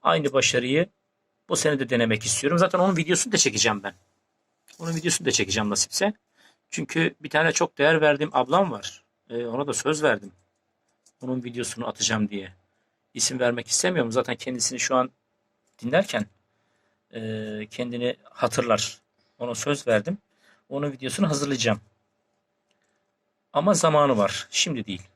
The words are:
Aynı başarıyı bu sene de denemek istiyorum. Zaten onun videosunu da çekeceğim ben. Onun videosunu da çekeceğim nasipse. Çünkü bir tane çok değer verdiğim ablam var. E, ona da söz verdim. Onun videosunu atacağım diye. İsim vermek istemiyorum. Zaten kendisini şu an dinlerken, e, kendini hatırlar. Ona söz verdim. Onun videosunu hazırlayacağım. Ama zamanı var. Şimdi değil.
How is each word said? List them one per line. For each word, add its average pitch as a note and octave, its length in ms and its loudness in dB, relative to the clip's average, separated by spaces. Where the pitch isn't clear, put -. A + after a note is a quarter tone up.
Aynı D#3+ 300 2
başarıyı C3 540 2
bu E3+ 80 -2
sene D3+ 220 0
de B2 120 -2
denemek A#2 320 2
istiyorum. C#3+ 360 0
Zaten F3+ 200 2
onun F#3 180 4
videosunu E3 360 0
da - 40 0
çekeceğim G#2+ 460 2
ben. G2 120 -10
Onun E3 160 -6
videosunu D#3+ 320 -2
da B2 60 2
çekeceğim G#2 380 0
nasipse. G3 420 0
Çünkü E3 500 -2
bir D3+ 100 -12
tane D#3+ 220 4
çok - 260 -2
değer D#3 220 4
verdiğim D3 320 2
ablam D3 380 2
var. - 340 -12
E, A#2 160 -6
ona B2+ 200 -4
da C#3 60 -4
söz D3+ 300 -2
verdim. G#2 300 0
Onun B2+ 240 -6
videosunu A#2+ 440 -8
atacağım G#2+ 400 -2
diye. G2 240 -10
İsim B2+ 240 -2
vermek A#2+ 300 0
istemiyorum. D#3 440 0
Zaten B2 240 0
kendisini B2+ 440 -6
şu C3 160 0
an B2+ 140 2
dinlerken, B2 440 -2
e, A#2 60 -10
kendini B2 540 -6
hatırlar. A#2+ 760 0
Ona A#2+ 160 -6
söz C#3+ 320 -2
verdim. A#2 320 2
Onun C#3+ 240 -4
videosunu C3 360 -2
hazırlayacağım. C3+ 520 0
Ama F3+ 220 4
zamanı D3 440 4
var. - 320 0
Şimdi B2+ 360 -2
değil. F#2+ 160 -8